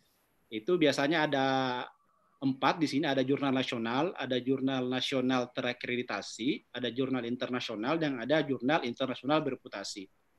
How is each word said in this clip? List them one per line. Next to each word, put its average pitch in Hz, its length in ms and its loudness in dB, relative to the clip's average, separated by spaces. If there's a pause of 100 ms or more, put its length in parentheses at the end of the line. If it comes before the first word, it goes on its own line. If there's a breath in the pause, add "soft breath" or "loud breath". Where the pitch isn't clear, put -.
(480)
Itu 165 320 0
biasanya 151 480 4
ada 135 180 2 (920)
empat 135 400 2
di 143 80 2
sini, 143 200 0
ada 135 120 2
jurnal 135 320 2
nasional, 127 640 0
ada 131 240 -2
jurnal 131 480 0
nasional 127 640 0
terakreditasi, 123 1200 -4
ada 123 200 -4
jurnal 127 320 0
internasional, 120 720 -2
dan 143 240 -2
ada 143 240 2
jurnal 139 400 2
internasional 127 560 0
bereputasi. 107 680 -8 (300)